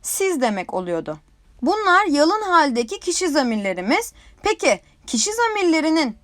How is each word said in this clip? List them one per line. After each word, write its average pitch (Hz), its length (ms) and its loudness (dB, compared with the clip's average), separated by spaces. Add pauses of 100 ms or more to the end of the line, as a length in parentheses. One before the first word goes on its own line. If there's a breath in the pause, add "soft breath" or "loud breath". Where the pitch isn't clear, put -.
siz 370 400 -2
demek 208 320 -2
oluyordu. 165 440 -4 (440)
Bunlar 381 440 4
yalın 320 360 2
haldeki 302 580 2
kişi 359 300 -2
zamirlerimiz. 226 840 -2 (300 soft breath)
Peki 392 360 0 (280 soft breath)
kişi 247 260 -2
zamirlerinin 330 920 0